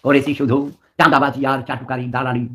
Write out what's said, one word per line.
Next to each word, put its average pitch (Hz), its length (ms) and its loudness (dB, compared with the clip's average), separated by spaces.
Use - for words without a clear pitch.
করেছি 139 320 2
শুধু 143 360 0
চাঁদাবাজি 139 480 2
আর 131 180 0
চাটুকারি 127 480 -6
দালালি। 123 440 -2